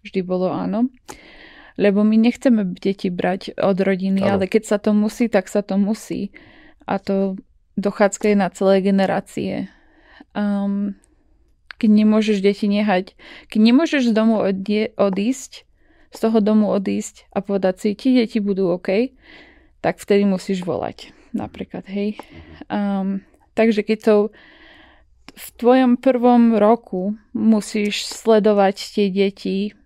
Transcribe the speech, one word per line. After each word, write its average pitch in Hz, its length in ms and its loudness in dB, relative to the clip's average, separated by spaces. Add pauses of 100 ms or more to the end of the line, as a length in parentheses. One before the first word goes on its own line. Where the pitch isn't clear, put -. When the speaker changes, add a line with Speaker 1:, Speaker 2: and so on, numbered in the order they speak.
Speaker 1:
Vždy 190 240 -6
bolo 180 240 -2
áno. 185 400 -4 (880)
Lebo 202 260 2
my 214 140 2
nechceme 220 560 2
deti 196 360 -4
brať 180 520 -6
od 196 180 2
rodiny, 190 460 0
Speaker 2:
Áno. 202 120 0
Speaker 1:
ale 190 120 0
keď 214 160 0
sa 208 160 -2
to - 120 0
musí, 214 360 0
tak 190 160 0
sa 208 160 -4
to 196 160 -4
musí. 202 520 -4 (560)
A 196 120 -4
to 196 380 -2 (420)
dochádzka 202 500 0
je 208 100 4
na 190 120 0
celé 196 320 2
generácie. 196 840 -2 (680)
Ehm, 202 600 -4 (840)
keď 220 120 2
nemôžeš 214 520 4
deti 202 240 0
nehať, 202 480 0 (320)
keď - 160 -2
nemôžeš 269 480 4
z - 40 0
domu 220 280 2
odie-, 202 560 -2
odísť, 202 640 -4 (480)
z - 80 -20
toho 226 220 0
domu 214 340 2
odísť 202 560 -6
a - 80 -6
povedať 196 400 -2
si, - 160 -4
„Ti - 140 -4 (100)
deti 226 220 -2
budú 196 340 -2
OK,“ 185 140 -8 (920)
tak - 220 -4
vtedy 202 240 2
musíš 185 400 -4
volať, - 460 -8 (220)
napríklad, - 520 -10
hej. 202 320 -6
Speaker 2:
Mhm. - 240 -20 (240)
Speaker 1:
Ehm, 196 420 -4 (460)
takže 220 320 2
keď 214 160 -2
to 220 120 4 (1200)
v - 120 -20 (120)
tvojom 247 400 4
prvom 240 560 4
roku 208 560 0 (240)
musíš 214 720 0
sledovať 208 680 2 (200)
tie 208 160 2
deti 190 720 -4